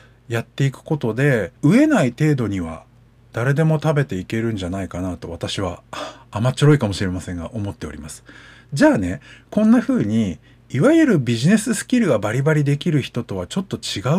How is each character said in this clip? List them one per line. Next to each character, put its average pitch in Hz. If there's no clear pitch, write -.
や 117
っ 113
て -
い 135
く -
こ -
と 123
で、 120
飢 190
え 311
な 233
い 120
程 151
度 120
に 98
は 80
誰 123
で 160
も 156
食 156
べ 143
て -
い 92
け 113
る 113
ん -
じ 92
ゃ 87
な 95
い 92
か 90
な 90
と、 85
私 85
は 92
甘 120
っ -
ち -
ょ 143
ろ 151
い 143
か 110
も 98
し 90
れ 92
ま 90
せ 90
ん -
が、 82
思 101
っ -
て -
お 76
り 73
ま 73
す。 -
じ 143
ゃ 302
あ 220
ね、 92
こ 214
ん 220
な 247
風 240
に、 107
い 123
わ 240
ゆ 330
る 208
ビ 117
ジ 131
ネ 220
ス 226
ス -
キ 247
ル 220
が 127
バ 104
リ 123
バ 156
リ 151
で 143
き 165
る 151
人 -
と 101
は 90
ち -
ょ 196
っ 190
と -
違 -